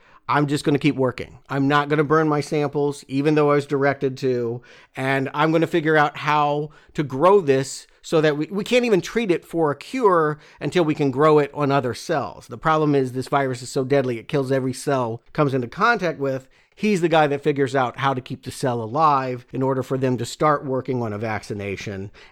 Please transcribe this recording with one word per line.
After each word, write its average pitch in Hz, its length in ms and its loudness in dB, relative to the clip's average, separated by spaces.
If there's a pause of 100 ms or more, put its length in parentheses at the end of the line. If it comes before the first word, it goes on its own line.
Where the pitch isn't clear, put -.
(280)
I'm 143 180 2
just 139 160 -2
gonna 143 160 2
keep 139 180 2
working. - 420 -4 (100)
I'm 135 200 0
not 147 200 4
gonna 151 160 2
burn 156 240 2
my 147 140 0
samples, 143 680 -2
even 143 260 0
though 147 180 4
I - 20 4
was 143 100 0
directed 139 540 -2
to, 123 420 -2 (340)
and 135 380 -2
I'm 156 200 2
gonna 165 140 2
figure 156 300 0
out 147 220 2
how 147 500 0 (240)
to 160 100 -4
grow 151 380 4
this 135 460 0 (160)
so 165 180 0
that 151 160 2
we, 147 140 -4
we 196 140 -6
can't 240 200 2
even 208 160 2
treat 226 300 -2
it 160 160 -2
for 160 240 0
a 139 60 -4
cure 170 640 2 (220)
until 175 240 0
we 151 100 0
can 143 160 0
grow 151 280 4
it 139 160 2
on 139 180 -2
other 127 220 0
cells." 127 520 -6
The 113 120 -14
problem 156 360 2
is 131 180 2
this 131 160 -8
virus 131 340 -2
is 120 80 -14
so 135 140 -2
deadly, 127 340 0
it 107 100 -16
kills 135 240 -2
every 131 220 -2
cell 123 520 -4
it - 60 -20
comes 143 220 0
into 123 120 -2
contact 180 520 -2
with. 135 280 -4 (320)
He's 208 220 2
the 170 80 2
guy 156 200 6
that 139 140 -4
figures 139 320 0
out 127 260 -2
how 139 120 0
to 127 80 -4
keep - 240 -12
the 120 60 -10
cell 120 320 -4
alive 131 680 0
in 131 120 -4
order 131 200 0
for 131 140 -4
them 127 220 0
to 117 80 -6
start 151 400 0
working 127 340 -4
on 107 140 -4
a - 20 -6
vaccination. 101 920 -8 (220)